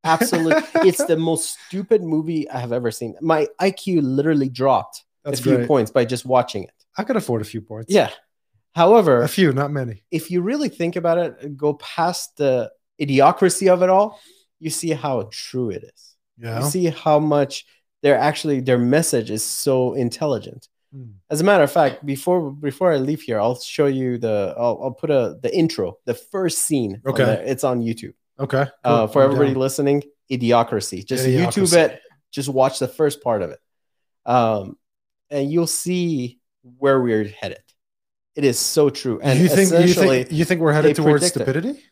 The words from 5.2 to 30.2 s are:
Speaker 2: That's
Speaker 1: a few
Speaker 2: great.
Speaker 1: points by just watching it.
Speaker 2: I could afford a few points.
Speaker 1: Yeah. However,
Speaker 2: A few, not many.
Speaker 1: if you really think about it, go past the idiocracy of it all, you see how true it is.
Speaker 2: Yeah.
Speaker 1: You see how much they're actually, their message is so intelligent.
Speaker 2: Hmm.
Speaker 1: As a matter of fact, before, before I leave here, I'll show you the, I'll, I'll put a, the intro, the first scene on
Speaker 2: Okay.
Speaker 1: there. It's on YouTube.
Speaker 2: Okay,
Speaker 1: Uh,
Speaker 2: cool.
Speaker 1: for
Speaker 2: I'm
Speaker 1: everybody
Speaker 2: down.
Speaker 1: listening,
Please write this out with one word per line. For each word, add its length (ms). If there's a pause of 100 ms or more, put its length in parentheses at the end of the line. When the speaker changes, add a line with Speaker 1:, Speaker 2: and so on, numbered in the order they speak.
Speaker 2:
That's 160
Speaker 1:
a 40
few 140
Speaker 2:
great. 100
Speaker 1:
points 240
by 140
just 200
watching 380
it. 100 (240)
Speaker 2:
I 60
could 120
afford 260
a 40
few 160
points. 320
Speaker 1:
Yeah. 160 (640)
However, 480
Speaker 2:
A 60
few, 260
not 180
many. 400
Speaker 1:
if 200
you 100
really 280
think 260
about 220
it, 400
go 180
past 600
the 340 (280)
idiocracy 720
of 120
it 60
all, 300 (400)
you 100
see 220
how 400
true 380
it 140
is. 320 (220)
Speaker 2:
Yeah. 260
Speaker 1:
You 20
see 200
how 340
much 460 (360)
they're 160
actually, 440
their 180
message 500
is 140
so 500
intelligent. 760 (260)
Speaker 2:
Hmm. 180 (180)
Speaker 1:
As 120
a 20
matter 200
of 80
fact, 340
before, 460
before 420
I 40
leave 240
here, 180
I'll 200
show 280
you 300
the, 400
I'll, 260
I'll 80
put 180
a, 320
the 140
intro, 500
the 80
first 460
scene 460
on 80
Speaker 2:
Okay. 120
Speaker 1:
there. 180
It's 200
on 180
YouTube. 320 (260)
Speaker 2:
Okay, 260 (180)
Speaker 1:
Uh, 160
Speaker 2:
cool. 100
Speaker 1:
for 140
Speaker 2:
I'm 80
Speaker 1:
everybody 200
Speaker 2:
down. 80
Speaker 1:
listening, 440 (280)